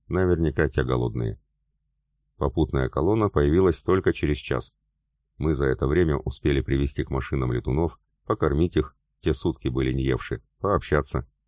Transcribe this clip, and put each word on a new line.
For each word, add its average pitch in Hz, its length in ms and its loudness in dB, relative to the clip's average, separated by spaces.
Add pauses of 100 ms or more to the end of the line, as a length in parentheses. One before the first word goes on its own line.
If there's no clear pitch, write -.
наверняка 82 600 0
те 65 160 0
голодные. 60 560 -2 (960)
Попутная 71 520 0
колонна 101 400 2
появилась 82 540 2
только 92 300 2
через 76 240 -2
час. - 360 -6 (640)
Мы 78 160 0
за 69 140 0
это 65 220 0
время 78 280 2
успели - 440 -2
привести 69 420 -2
к - 80 -10
машинам 64 420 -2
летунов, 67 460 -2 (260)
покормить 80 520 0
их, 71 200 -2 (240)
те 78 140 0
сутки - 320 -4
были 65 260 -2
не 65 120 -2
евши, 62 380 -4 (180)
пообщаться. 76 680 0 (200)